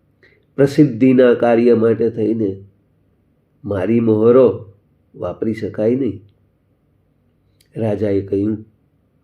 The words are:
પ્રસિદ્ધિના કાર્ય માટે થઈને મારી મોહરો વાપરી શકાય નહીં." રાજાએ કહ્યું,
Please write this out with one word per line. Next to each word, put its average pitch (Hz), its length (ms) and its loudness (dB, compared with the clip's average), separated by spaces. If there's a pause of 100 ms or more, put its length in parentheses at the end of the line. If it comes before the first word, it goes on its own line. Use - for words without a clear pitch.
(560)
પ્રસિદ્ધિના 127 800 4
કાર્ય 120 400 2
માટે 113 360 0
થઈને 107 540 -4 (1040)
મારી 101 340 -2
મોહરો 113 720 2 (420)
વાપરી 90 380 -8
શકાય 107 420 -4
નહીં." 123 260 -6 (1600)
રાજાએ 104 440 -2
કહ્યું, 104 440 -4 (580)